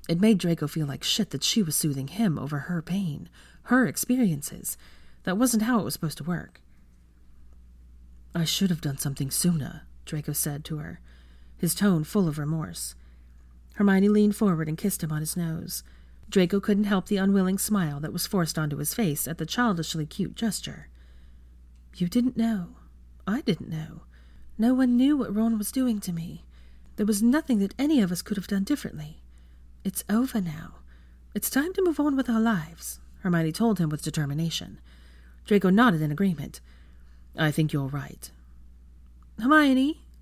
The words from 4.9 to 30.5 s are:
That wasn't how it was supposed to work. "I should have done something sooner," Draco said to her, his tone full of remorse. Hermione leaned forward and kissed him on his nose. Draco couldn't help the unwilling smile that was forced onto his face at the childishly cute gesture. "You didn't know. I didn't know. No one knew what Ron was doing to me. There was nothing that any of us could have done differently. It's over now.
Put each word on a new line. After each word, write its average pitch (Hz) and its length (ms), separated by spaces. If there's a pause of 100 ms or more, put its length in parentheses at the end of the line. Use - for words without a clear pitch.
That 190 140
wasn't 233 240
how 233 180
it 160 40
was 139 100
supposed - 240
to 143 60
work. - 360 (1700)
"I 170 100
should 185 260
have 160 100
done 139 180
something 139 320
sooner," - 520 (220)
Draco 151 280
said 147 340
to 160 100
her, 160 240 (560)
his 165 180
tone 180 300
full 185 240
of 147 100
remorse. 156 560 (800)
Hermione 202 340
leaned 208 260
forward 160 320
and 156 80
kissed - 260
him 156 100
on 151 80
his 156 140
nose. 165 480 (460)
Draco 196 320
couldn't 208 240
help 202 220
the 208 100
unwilling 190 400
smile 170 440
that 147 120
was 170 140
forced 170 320
onto 151 180
his 147 160
face 160 340
at 165 120
the 156 80
childishly 165 580
cute - 300
gesture. - 540 (1080)
"You 180 100
didn't 247 300
know. 220 400 (500)
I 220 140
didn't - 300
know. 160 320 (560)
No 240 160
one 254 220
knew 277 200
what 233 180
Ron 226 220
was 208 160
doing 247 280
to 185 120
me. 165 320 (520)
There 214 100
was 208 160
nothing 240 380
that 196 180
any 294 220
of 180 120
us 175 80
could - 160
have 190 100
done 196 180
differently. 156 580 (640)
It's - 260
over 233 300
now. 160 400 (540)